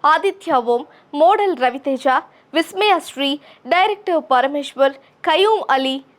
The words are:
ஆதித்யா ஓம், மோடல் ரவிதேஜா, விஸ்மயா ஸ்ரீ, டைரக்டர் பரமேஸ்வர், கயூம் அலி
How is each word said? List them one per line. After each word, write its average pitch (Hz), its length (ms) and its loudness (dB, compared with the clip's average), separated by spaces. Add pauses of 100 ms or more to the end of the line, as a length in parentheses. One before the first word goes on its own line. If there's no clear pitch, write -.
ஆதித்யா 320 600 0
ஓம், 240 240 -2 (240)
மோடல் 370 420 2
ரவிதேஜா, 262 680 -2 (280)
விஸ்மயா 370 440 0
ஸ்ரீ, 277 420 -6 (300)
டைரக்டர் 370 640 0
பரமேஸ்வர், 269 640 0 (260)
கயூம் 381 460 2
அலி 269 380 -2 (140)